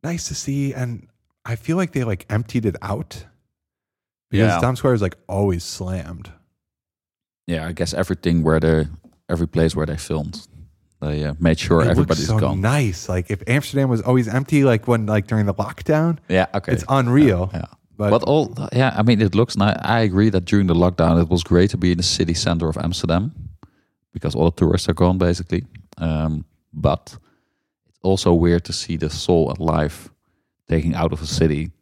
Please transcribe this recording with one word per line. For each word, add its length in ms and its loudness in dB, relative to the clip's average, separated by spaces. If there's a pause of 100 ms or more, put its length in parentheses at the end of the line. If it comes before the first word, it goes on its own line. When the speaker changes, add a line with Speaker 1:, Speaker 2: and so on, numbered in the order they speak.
Speaker 1:
Nice 260 -6
to 60 -8
see, 400 -4
and 320 -8 (380)
I 120 -4
feel 200 -4
like 160 -2
they, 120 -2
like, 240 -4
emptied 380 -2
it 160 0
out. 420 -8 (1040)
Because 240 4
Speaker 2:
Yeah. 60 0
Speaker 1:
Dam 160 2
Square 180 2
is, 80 0
like, 140 -2 (120)
always 360 0
slammed. 680 -10 (1120)
Speaker 2:
Yeah, 220 -4
I 40 -8
guess 220 -6
everything 480 0
where 180 2
they, 260 2 (420)
every 200 -2
place 280 0
where 100 -2
they 100 -6
filmed, 500 -8 (540)
they, 240 -4
uh, 160 -6
made 200 2
sure 200 4
Speaker 1:
It 40 4
looks 60 2
Speaker 2:
everybody's 360 2
Speaker 1:
so 140 0
Speaker 2:
gone. 200 0
Speaker 1:
nice. 480 0
Like, 220 -4
if 160 -6
Amsterdam 420 0
was 140 0
always 260 2
empty, 360 0
like, 240 2
when, 180 2
like, 220 0
during 180 0
the 80 -2
lockdown, 640 -2 (100)
Speaker 2:
Yeah, 260 2
okay. 180 -2
Speaker 1:
it's 160 -2
unreal. 640 4
Speaker 2:
Yeah, 80 -6
yeah. 40 -8 (320)
Speaker 1:
But 140 0
Speaker 2:
But 140 4
all, 300 0 (180)
yeah, 240 2
I 60 0
mean, 180 4
it 140 2
looks 220 2
ni-, 80 4 (180)
I 180 0
agree 300 4
that 140 0
during 240 2
the 60 4
lockdown, 460 4
it 80 2
was 140 2
great 280 4
to 60 -6
be 140 2
in 60 2
the 80 -2
city 300 0
center 340 -2
of 80 -4
Amsterdam, 560 -2 (800)
because 240 -6
all 140 2
the 60 -10
tourists 320 2
are 60 0
gone, 240 2
basically. 460 -2 (320)
Um, 480 -4 (280)
but 440 -4 (720)
it's 140 -20
also 320 2
weird 320 4
to 60 -10
see 240 -6
the 140 -4
soul 400 0
and 80 -8
life 520 -2 (580)
taking 260 0
out 180 -2
of 100 -8
a 40 -10
city 560 0